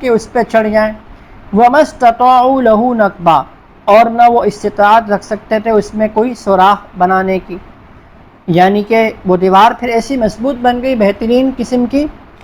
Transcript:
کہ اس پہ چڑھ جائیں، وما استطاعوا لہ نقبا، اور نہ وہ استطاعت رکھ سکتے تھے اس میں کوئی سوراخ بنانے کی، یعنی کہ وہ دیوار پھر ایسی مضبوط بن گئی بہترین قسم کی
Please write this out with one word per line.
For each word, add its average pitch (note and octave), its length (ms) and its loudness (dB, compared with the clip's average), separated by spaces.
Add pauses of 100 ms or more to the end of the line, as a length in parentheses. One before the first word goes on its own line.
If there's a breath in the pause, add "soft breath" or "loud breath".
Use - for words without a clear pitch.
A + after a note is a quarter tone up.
کہ C4 80 -6
اس A3+ 240 -2
پہ A#3+ 160 -2
چڑھ A3 220 0
جائیں، G#3+ 220 0 (600 loud breath)
وما A#3+ 260 4
استطاعوا B3+ 840 2
لہ A3+ 340 2
نقبا، E3+ 440 0 (460)
اور A3 240 4
نہ A#3 200 2
وہ A#3 140 2
استطاعت G#3 640 0
رکھ G3 140 -4
سکتے A3 360 -6
تھے A3+ 100 -4
اس G3+ 240 -2
میں G#3+ 200 -2
کوئی A#3 220 -2
سوراخ G3 500 0 (120)
بنانے F#3+ 400 0
کی، F3+ 180 -12 (920)
یعنی F#3+ 340 2
کہ A3+ 280 0 (160)
وہ F#3 100 0
دیوار F#3+ 420 2
پھر B3 100 -8
ایسی A#3 280 -4
مضبوط A#3+ 460 -4
بن B3 200 -2
گئی C4 140 -2
بہترین A3+ 600 0
قسم B3 340 -4
کی C#4+ 140 -2 (400)